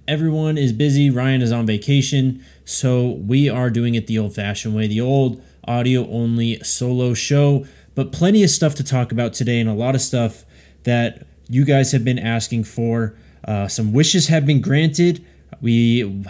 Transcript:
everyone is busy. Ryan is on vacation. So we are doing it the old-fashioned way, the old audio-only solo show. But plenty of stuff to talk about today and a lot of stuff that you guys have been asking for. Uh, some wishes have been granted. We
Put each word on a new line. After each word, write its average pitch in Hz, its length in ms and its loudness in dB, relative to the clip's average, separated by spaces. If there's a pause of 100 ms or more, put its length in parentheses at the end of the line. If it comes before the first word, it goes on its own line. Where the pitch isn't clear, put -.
everyone 156 520 -2
is 127 140 2
busy. 139 360 2
Ryan 131 320 0
is 117 100 2
on 117 140 0
vacation. 131 760 0 (220)
So 123 420 0
we 120 420 0
are 123 220 -2
doing 117 240 0
it 113 100 -2
the 110 140 -2
old-fashioned 104 560 -4
way, 110 100 0
the 107 160 -2
old 131 400 0 (240)
audio-only 117 1000 0
solo 123 520 -2
show. 143 500 2 (300)
But - 160 -4
plenty 202 320 4
of 180 80 4
stuff 151 240 0
to 131 80 -6
talk 127 280 -2
about 117 220 -2
today 120 260 0
and 110 100 0
a 110 40 -2
lot 123 220 -2
of 123 60 0
stuff 117 440 -2 (380)
that 120 420 -2 (240)
you 131 160 2
guys 135 280 2
have 117 120 0
been 127 140 0
asking 113 460 -4
for. 117 520 -4 (260)
Uh, 101 240 -4
some 107 240 -2
wishes 160 360 2
have 156 180 2
been 143 160 2
granted. 165 640 0 (340)
We 117 720 0